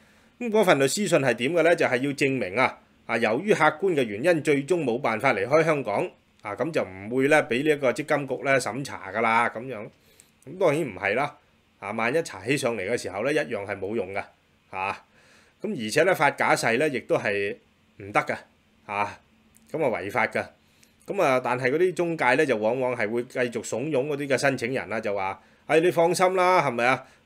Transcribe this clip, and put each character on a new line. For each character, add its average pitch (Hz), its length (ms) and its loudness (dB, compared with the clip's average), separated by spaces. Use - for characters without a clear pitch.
咁 240 100 -6
嗰 214 160 4
份 170 140 4
律 135 60 4
師 190 240 0
信 160 100 4
係 135 160 2
點 120 180 -2
嘅 170 100 2
呢？ 170 120 6
就 151 120 2
係 127 100 0
要 135 140 -2
證 135 280 0
明 95 180 -4
啊， 123 220 2
啊， 117 120 -2
由 113 220 0
於 208 120 2
客 160 120 2
觀 170 300 2
嘅 139 100 2
原 104 180 -6
因， 165 200 2
最 143 220 0
終 165 200 -2
冇 123 160 0
辦 117 180 -2
法 127 160 2
離 98 100 -2
開 151 200 4
香 151 180 0
港， 120 260 -2
啊， 104 120 -8
咁 123 160 -4
就 151 140 0
唔 98 320 -8
會 135 100 2
呢 151 220 6
俾 123 160 0
呢 156 60 2
一 147 60 4
個 135 160 2
積 147 120 -4
金 143 240 -2
局 127 160 -6
呢 135 160 4
審 117 240 -6
查 95 280 -12
㗎 107 80 -2
啦， 113 300 4
咁 113 160 -10
樣。 117 220 -12
咁 147 120 -16
當 180 140 4
然 147 100 0
唔 120 140 -6
係 98 180 0
啦， 139 220 -2
啊， 101 100 -8
萬 113 240 0
一 165 80 2
查 98 220 -10
起 135 120 0
上 120 200 -2
嚟 95 120 -4
嘅 120 80 0
時 104 140 -6
候 98 140 -4
呢， 139 80 0
一 151 40 2
樣 110 300 -4
係 101 100 -6
冇 98 200 -6
用 95 180 -4
㗎， 98 80 -6
啊。 95 340 -6
咁 175 260 -6
而 107 40 -4
且 147 140 2
呢， 185 100 4
發 147 160 2
假 123 240 0
誓 117 240 0
呢， 156 100 2
亦 127 120 -4
都 156 180 0
係 104 380 -2
唔 101 160 -16
得 147 80 2
㗎， 120 160 -4
啊， 101 340 -4
咁 160 120 -2
啊 104 160 0
違 95 80 -8
法 110 200 0
㗎。 110 180 -4
咁 202 160 -4
啊， 135 220 4
但 123 160 -2
係 127 140 0
嗰 147 40 2
啲 180 160 2
中 170 240 -2
介 151 80 0
呢， 151 120 4
就 123 100 2
往 110 220 0
往 127 160 0
係 110 160 -2
會 120 140 -4
繼 131 160 -6
續 120 240 -2
慫 127 260 -4
恿 156 160 0
嗰 147 100 -4
啲 139 120 -6
嘅 131 100 2
申 139 180 2
請 123 160 -4
人 95 160 -6
啦， 110 120 -4
就 107 120 -4
話 98 300 -4
係， 151 120 4
你 175 100 4
放 165 240 4
心 185 200 2
啦， 180 280 4
係 143 80 0
咪 117 160 0
啊？ 131 180 2